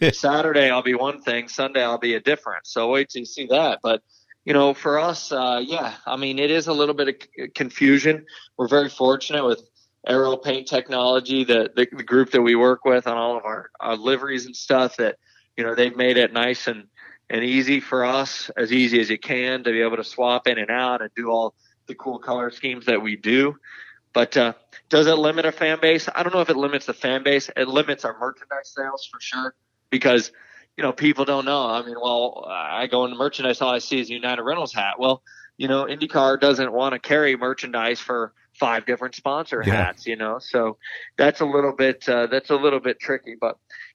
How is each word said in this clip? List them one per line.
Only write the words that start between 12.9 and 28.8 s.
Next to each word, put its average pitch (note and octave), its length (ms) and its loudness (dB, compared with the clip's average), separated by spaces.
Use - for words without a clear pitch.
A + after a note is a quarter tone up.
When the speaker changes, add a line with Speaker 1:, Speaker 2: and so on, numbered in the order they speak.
Speaker 2:
on A#2 80 -2
all A#2+ 200 -2
of G#2+ 80 -8
our, G#2+ 260 -8
our A2+ 160 -4
liveries B2+ 500 -2
and B2+ 80 -18
stuff, B2+ 440 0
that, A2 180 0
you A#2 80 -4
know, A2+ 100 -2
they've B2 220 0
made B2+ 220 2
it A2+ 140 4
nice A#2+ 360 -2
and, G#2+ 160 -8
and A2+ 140 -2
easy C3 380 2
for B2+ 240 -2
us, C3 520 -4
as A2+ 160 -2
easy A#2+ 280 4
as A2 100 0
you A2 80 -2
can, B2+ 460 -4
to A#2 80 0
be A2+ 100 2
able A2+ 140 0
to A2 80 -4
swap B2 420 0
in A#2+ 120 0
and G#2+ 120 -4
out B2 320 -2
and - 140 -10
do A#2 120 -6
all A2+ 260 0
the C3 80 -12
cool A#2+ 240 -10
color B2 320 -6
schemes B2 340 -8
that A2 160 0
we G#2+ 140 -6
do. C3+ 400 0
But, A#2+ 240 0
uh, A#2+ 180 2
does D#3 200 6
it D#3+ 100 4
limit D#3 260 0
a D#3 80 0
fan D#3+ 300 -2
base? D#3+ 320 4
I E3+ 80 -2
don't F3 100 -2
know F#3 80 2
if E3 80 2
it D3 80 2
limits C#3+ 300 -2
the - 80 -4
fan C3 280 -2
base. C#3 320 2
It C3 140 0
limits C#3+ 360 0
our A#2 140 -4
merchandise C3 560 -10
sales C3+ 360 -8